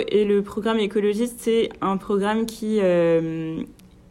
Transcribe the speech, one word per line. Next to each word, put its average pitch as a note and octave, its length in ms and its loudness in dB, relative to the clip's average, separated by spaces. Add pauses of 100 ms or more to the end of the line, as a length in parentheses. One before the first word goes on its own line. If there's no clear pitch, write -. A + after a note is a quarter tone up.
et G#3 180 2
le G3+ 180 2
programme A3 360 -2
écologiste, G#3 600 0
c'est A3+ 320 0 (100)
un G3 160 0
programme G#3 500 0
qui, G#3+ 340 -4
euh, E3 840 2 (480)